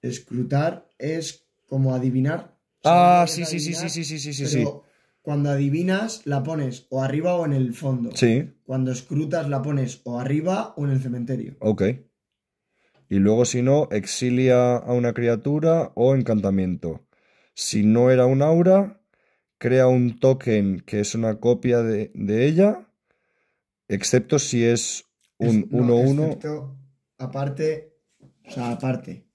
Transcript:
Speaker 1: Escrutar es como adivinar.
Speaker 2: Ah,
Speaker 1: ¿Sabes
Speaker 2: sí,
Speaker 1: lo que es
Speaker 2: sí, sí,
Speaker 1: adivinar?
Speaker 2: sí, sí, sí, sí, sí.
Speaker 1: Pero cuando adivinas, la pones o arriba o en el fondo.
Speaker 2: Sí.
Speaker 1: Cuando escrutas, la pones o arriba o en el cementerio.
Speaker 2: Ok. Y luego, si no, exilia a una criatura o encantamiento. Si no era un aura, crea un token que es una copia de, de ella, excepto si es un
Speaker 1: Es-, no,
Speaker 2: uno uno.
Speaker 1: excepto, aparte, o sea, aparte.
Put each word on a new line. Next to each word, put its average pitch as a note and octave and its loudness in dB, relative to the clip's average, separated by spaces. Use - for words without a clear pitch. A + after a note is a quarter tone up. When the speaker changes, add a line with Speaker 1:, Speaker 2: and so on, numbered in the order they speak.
Speaker 1:
Escrutar C#3 -4
es D#3+ -8
como C3+ 0
adivinar. C3 -4
Speaker 2:
Ah, F3 6
Speaker 1:
¿Sabes E3 -4
Speaker 2:
sí, F3 -6
Speaker 1:
lo E3 -6
que D#3 -4
es D3 -4
Speaker 2:
sí, E3+ -6
sí, - -
Speaker 1:
adivinar? E3 -8
Speaker 2:
sí, E3 -8
sí, D#3 -10
sí, C#3+ -10
sí, C3+ -6
sí. C#3+ -2
Speaker 1:
Pero - -4
cuando C#3+ -2
adivinas, F3 -2
la C#3 -4
pones C#3 -6
o C3 -4
arriba D#3 -2
o E3+ -2
en D3 -2
el B2+ 0
fondo. B2+ -4
Speaker 2:
Sí. A#2+ 2
Speaker 1:
Cuando C3 -2
escrutas, C#3+ -4
la C#3 -4
pones C#3 -4
o A#2+ -8
arriba D#3 -4
o C#3+ -6
en C#3+ -2
el C3 0
cementerio. B2 -8
Speaker 2:
Ok. G#2 0
Y G2 -2
luego, G#2+ 4
si B2 -2
no, C#3 2
exilia B2 2
a A#2+ -4
una A#2+ 0
criatura C#3+ 0
o C3 4
encantamiento. G2 -2
Si - -2
no A#2+ 6
era B2+ 4
un C3+ 2
aura, F3+ 4
crea B2+ 4
un B2 2
token G#2+ 2
que - -6
es G#2 -2
una A2 -2
copia A#2+ 2
de, A2 -2
de G#2 0
ella, F#3 2
excepto B2 0
si A#2 -2
es A#2 -2
un A2+ 0
Speaker 1:
Es-, G2+ -6
no, C3 0
Speaker 2:
uno A#2+ 4
uno. C#3 2
Speaker 1:
excepto, D3+ -8
aparte, C#3 -6
o - -20
sea, A#2+ -6
aparte. A#2+ -6